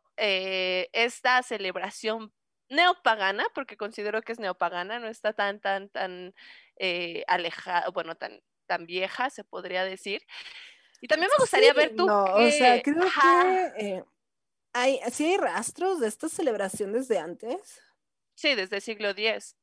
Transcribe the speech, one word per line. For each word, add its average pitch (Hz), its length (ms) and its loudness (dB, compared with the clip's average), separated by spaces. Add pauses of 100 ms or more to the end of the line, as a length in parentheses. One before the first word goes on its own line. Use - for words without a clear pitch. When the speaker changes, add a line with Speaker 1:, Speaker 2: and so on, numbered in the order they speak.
(160)
Speaker 1:
eh, 185 760 -2
esta 247 480 2
celebración 208 880 -6 (380)
neopagana, 240 760 2 (100)
porque 254 220 -10
considero 214 460 -6
que 226 100 -10
es 233 80 -8
neopagana, 180 600 -4
no 233 80 -10
está 214 260 -6
tan, 202 260 -2
tan, 196 300 -4
tan, 180 440 -8 (420)
eh, 175 520 -4
alejada, 175 640 -2
bueno, 165 260 -6
tan, 107 240 -12 (260)
tan 175 180 -4
vieja, 190 460 -4
se 208 140 -18
podría 180 400 -6
decir. 190 360 -8 (800)
Y 247 80 -16
también 320 260 2
me 587 80 4
gustaría 453 280 8
Speaker 2:
Sí, - 80 2
Speaker 1:
ver 311 180 2
tú 359 100 4
Speaker 2:
no, 311 180 4
o 214 260 6
sea, 247 320 6
Speaker 1:
qué 285 100 0
Speaker 2:
creo 339 140 2
Speaker 1:
Ajá. 359 680 4
Speaker 2:
que, 214 120 -6 (100)
eh, - 80 -10 (680)
hay, 254 260 2 (100)
sí 294 140 -4
hay 359 140 2
rastros 330 640 -2
de 226 80 0
esta 254 200 -6
celebración 208 640 -4
desde 240 260 0
antes. 220 640 -8 (540)
Speaker 1:
Sí, 294 200 0
desde 196 220 -4
el 202 60 -6
siglo 208 320 -4
diez, 208 480 -4